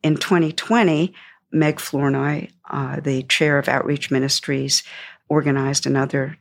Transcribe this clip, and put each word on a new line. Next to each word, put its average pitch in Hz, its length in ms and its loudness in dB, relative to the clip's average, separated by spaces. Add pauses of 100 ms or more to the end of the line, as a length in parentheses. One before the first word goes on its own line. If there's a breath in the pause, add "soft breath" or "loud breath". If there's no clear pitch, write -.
in 156 140 2
twenty 160 340 2
twenty, 180 600 2 (400 loud breath)
Meg 151 260 2
Flournoy, 139 680 -2 (200)
uh, 135 300 -4
the 135 240 -2
chair 147 340 2
of 139 120 0
Outreach 143 420 0
Ministries, 135 720 0 (460 loud breath)
organized 139 580 0
another 139 540 0